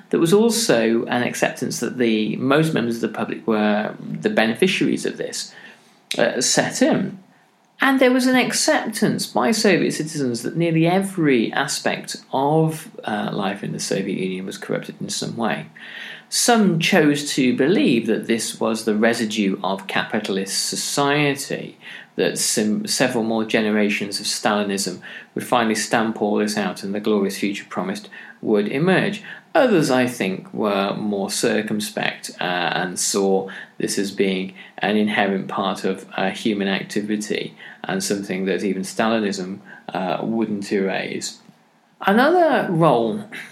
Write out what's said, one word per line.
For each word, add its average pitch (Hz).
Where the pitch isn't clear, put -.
that -
was 165
also 135
an 123
acceptance -
that 117
the 110
most 143
members 117
of 117
the 110
public -
were 104
the 107
beneficiaries 110
of -
this, -
uh, 117
set -
in. 247
And 269
there 254
was 254
an 254
acceptance -
by 220
Soviet 185
citizens 143
that -
nearly 165
every 170
aspect -
of, 156
uh, 107
life 101
in -
the 104
Soviet 98
Union 92
was -
corrupted -
in 104
some 110
way. 113
Some 196
chose 151
to 127
believe 151
that 107
this -
was 113
the 107
residue 110
of 95
capitalist 98
society, -
that 92
sim-, 107
several 123
more 113
generations 104
of 104
Stalinism 101
would -
finally 113
stamp 113
all 104
this 104
out 92
and 98
the 104
glorious 101
future -
promised 95
would 107
emerge. 139
Others, 220
I 123
think, 98
were 101
more 101
circumspect, 107
uh, -
and 90
saw 98
this -
as 98
being -
an 104
inherent 104
part 98
of, 95
uh, 95
human 101
activity 104
and -
something 98
that 95
even 95
Stalinism, 98
uh, 90
wouldn't 107
erase. 95
Another 269
role 120